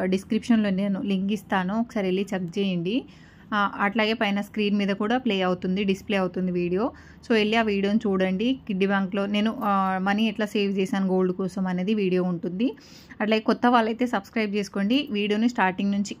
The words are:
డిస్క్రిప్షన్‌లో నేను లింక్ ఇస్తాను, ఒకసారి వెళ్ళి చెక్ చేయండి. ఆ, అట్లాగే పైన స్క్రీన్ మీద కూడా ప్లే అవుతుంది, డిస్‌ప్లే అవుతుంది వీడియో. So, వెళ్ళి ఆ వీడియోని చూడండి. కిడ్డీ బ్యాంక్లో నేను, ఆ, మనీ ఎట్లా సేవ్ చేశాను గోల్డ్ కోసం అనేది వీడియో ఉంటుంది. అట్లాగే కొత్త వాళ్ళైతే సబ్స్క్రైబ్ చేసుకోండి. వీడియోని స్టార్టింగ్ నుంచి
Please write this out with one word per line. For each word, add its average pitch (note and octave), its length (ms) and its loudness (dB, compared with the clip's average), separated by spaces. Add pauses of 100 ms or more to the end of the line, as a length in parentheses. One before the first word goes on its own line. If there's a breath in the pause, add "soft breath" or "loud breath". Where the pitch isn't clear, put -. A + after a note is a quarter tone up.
డిస్క్రిప్షన్‌లో G#3 680 2
నేను G3 320 0
లింక్ G3 300 0
ఇస్తాను, G3+ 480 -2
ఒకసారి A3+ 260 -2
వెళ్ళి F#3 280 0
చెక్ F3+ 240 -4
చేయండి. F#3+ 460 -2 (500 loud breath)
ఆ, G3+ 220 2
అట్లాగే G#3+ 360 0
పైన G3+ 280 0
స్క్రీన్ G#3 360 -2
మీద G3+ 120 0
కూడా G#3+ 300 0
ప్లే G#3 240 0
అవుతుంది, F#3 420 0
డిస్‌ప్లే G3 320 0
అవుతుంది F#3 360 -2
వీడియో. F3+ 400 0 (360 loud breath)
So, - 40 2
వెళ్ళి G#3+ 240 4
ఆ A#3 60 4
వీడియోని G3+ 440 2
చూడండి. F#3+ 520 0 (100)
కిడ్డీ G3 180 0
బ్యాంక్లో G3 400 0
నేను, G#3 380 0
ఆ, F#3+ 380 0
మనీ G#3 260 0
ఎట్లా G#3+ 180 -2
సేవ్ G3+ 320 0
చేశాను F#3+ 280 0
గోల్డ్ F#3 260 2
కోసం F#3 340 -4
అనేది F#3 280 0
వీడియో F#3 280 2
ఉంటుంది. F3+ 520 -2 (460 loud breath)
అట్లాగే A3 200 2
కొత్త G#3+ 260 2
వాళ్ళైతే A#3 400 4
సబ్స్క్రైబ్ G#3+ 500 -4
చేసుకోండి. G3+ 540 0
వీడియోని G#3 380 2
స్టార్టింగ్ G3 420 0
నుంచి G3+ 300 -4